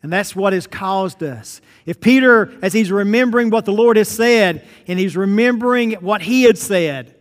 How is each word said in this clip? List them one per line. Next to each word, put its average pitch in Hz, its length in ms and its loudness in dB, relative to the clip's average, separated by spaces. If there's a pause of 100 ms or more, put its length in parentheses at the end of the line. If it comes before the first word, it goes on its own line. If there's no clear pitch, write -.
And 151 80 -10
that's 196 240 -4
what 196 160 0
has 185 160 -4
caused 190 560 -6
us. 123 380 -12 (240)
If 170 160 -10
Peter, 247 500 4 (100)
as 185 120 -4
he's 202 180 0
remembering 226 580 0
what 220 140 0
the 202 80 -4
Lord 226 240 4
has 208 140 2
said, 220 580 0 (220)
and 180 100 -4
he's 185 160 -2
remembering 233 800 0
what 190 300 -6
he 247 200 0
had 226 140 6
said 147 640 -4